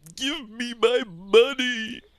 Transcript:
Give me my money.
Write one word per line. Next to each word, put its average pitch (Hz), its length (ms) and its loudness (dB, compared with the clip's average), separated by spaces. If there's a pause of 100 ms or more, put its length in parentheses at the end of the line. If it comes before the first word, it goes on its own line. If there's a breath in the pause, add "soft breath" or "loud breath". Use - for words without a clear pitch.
(160)
Give 277 340 -8
me 240 300 -10
my 240 260 2
money. 226 920 2 (180)